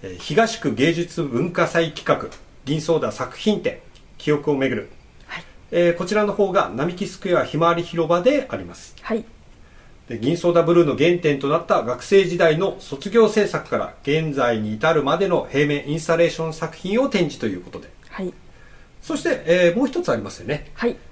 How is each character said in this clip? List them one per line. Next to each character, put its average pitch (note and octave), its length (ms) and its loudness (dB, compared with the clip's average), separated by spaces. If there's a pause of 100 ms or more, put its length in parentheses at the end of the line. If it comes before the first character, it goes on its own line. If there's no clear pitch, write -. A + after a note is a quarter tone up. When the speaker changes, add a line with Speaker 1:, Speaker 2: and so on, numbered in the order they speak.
Speaker 1:
え G2 60 -12
ー、 F#2 100 -12
東 A3 400 2
区 B2 160 -2
芸 C#3 180 4
術 E3 300 -4
文 C#3+ 300 -2
化 E3+ 140 2
祭 E3 260 0
企 - 120 -12
画、 - 240 0 (360)
銀 D3+ 160 -2
ソ E3 160 0
ー D3 40 2
ダ A2+ 120 -2
作 - 260 -8
品 G#3 240 0
展、 - 160 -4 (400)
記 - 140 0
憶 D3 180 0
を C#3+ 60 2
め C3+ 120 0
ぐ A#2 60 0
る。 G#2 160 -6 (360)
Speaker 2:
は - 140 -12
い。 - 40 -20 (260)
Speaker 1:
え F3 200 4
ー、 E3+ 60 0
こ F3+ 80 -4
ち F#3 100 -4
ら G#3+ 100 2
の G#3 80 -2
方 G3 200 2
が F3+ 220 2
並 D#3 200 -2
木 F#3+ 120 -6
ス - 140 -12
ク - 80 -6
エ F3 80 4
ア C#3 80 2
ひ - 120 -6
ま E3 120 4
わ E3+ 60 4
り E3+ 80 -4
広 E3 260 -2
場 E3+ 120 2
で C4 300 2
あ - 60 -6
り F#2+ 80 -8
ま E2+ 100 -14
す。 - 260 -16
Speaker 2:
は - 140 -6
い。 A3 100 -4 (840)
Speaker 1:
で、 A#2 80 -6
銀 C3+ 180 0
ソ E3+ 140 0
ー - 20 2
ダ E3+ 120 4
ブ E3+ 100 4
ル F3 100 8
ー - 40 0
の B2 100 -2
原 E3+ 200 4
点 D3 200 0
と C#3 80 -4
な D#3 140 2
っ - 60 -14
た E3 180 2
学 B2 180 -6
生 G3 220 6
時 E3+ 120 -4
代 E3 220 4
の F#3+ 220 -2
卒 - 300 -10
業 A3 180 6
制 G#3+ 180 2
作 - 240 -6
か - 80 0
ら - 240 -6
現 D3+ 320 0
在 A#2+ 240 2
に G#2+ 160 -4
至 D#3+ 180 2
る D3+ 120 2
ま D3 120 0
で F#3+ 120 2
の E3+ 200 0
平 C#3+ 200 2
面 C#3+ 200 -2
イ D3 60 -2
ン E3 60 -4
ス D#3 60 -10
タ E3 100 2
レ E3+ 100 6
ー D#3+ 40 2
シ E3 100 -8
ョ D#3+ 80 -4
ン D#3 40 -8
作 D#3+ 220 -8
品 G3+ 260 -2
を C4+ 80 2
展 G#3 120 0 (100)
示 - 80 -14
と A#2+ 80 -4
い G2+ 80 -2
う F2 80 -12
こ - 80 -18
と - 80 -14
で。 - 100 -18 (200)
Speaker 2:
は - 160 -10
い。 F3+ 100 -8 (680)
Speaker 1:
そ D#4+ 160 -6
し C#4 60 -6
て、 D#4 240 -2
え F3 220 6
ー、 E3+ 80 2
も B3+ 80 2
う - 20 0
一 F4 160 -4
つ A#3+ 80 -2
あ B2 60 2
り G#2+ 40 -4
ま G2+ 100 -10
す - 100 -14
よ F#2+ 80 -12
ね。 - 260 -6
Speaker 2:
は A#3 140 -2
い。 - 80 -4 (160)